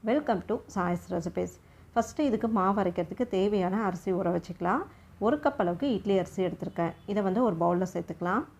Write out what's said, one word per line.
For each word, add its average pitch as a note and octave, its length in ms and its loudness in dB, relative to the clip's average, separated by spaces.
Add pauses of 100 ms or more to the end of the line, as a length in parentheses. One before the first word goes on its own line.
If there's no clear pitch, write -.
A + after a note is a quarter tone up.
Welcome G3 400 2
to G#3 60 0 (200)
சாய்ஸ் F3 380 -2
ரெசிபீஸ். F3+ 420 -4 (380)
ஃபஸ்ட்டு A#3 360 0
இதுக்கு A3+ 280 0
மாவு G3 260 2
அரைக்கிறதுக்கு F3+ 500 -2
தேவையான F#3+ 540 2
அரிசி F#3 320 -2
ஊற F#3 160 0
வச்சுக்கலாம். F#3 480 -2 (420)
ஒரு C#4+ 200 4
கப் C#4 180 2
அளவுக்கு F3 320 0
இட்லி G3 260 2
அரிசி F#3 280 -2
எடுத்திருக்கேன். E3+ 440 -4 (200)
இதை G3+ 140 0
வந்து G3+ 200 2
ஒரு F3 160 0
பவுல்ல F3 320 2
சேர்த்துக்கலாம். F3 500 -2 (140)